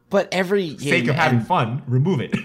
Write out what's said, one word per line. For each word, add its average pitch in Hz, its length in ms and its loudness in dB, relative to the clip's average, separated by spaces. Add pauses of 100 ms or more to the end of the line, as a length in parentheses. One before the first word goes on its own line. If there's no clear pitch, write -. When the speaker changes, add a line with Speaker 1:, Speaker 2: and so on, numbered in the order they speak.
Speaker 1:
But 196 220 0
every 185 460 -2
Speaker 2:
sake 156 260 0
Speaker 1:
game 131 80 0
Speaker 2:
of 131 40 0
having 151 240 4
Speaker 1:
and 110 80 -4
Speaker 2:
fun, 143 400 0
remove 135 320 2
it, 101 260 -4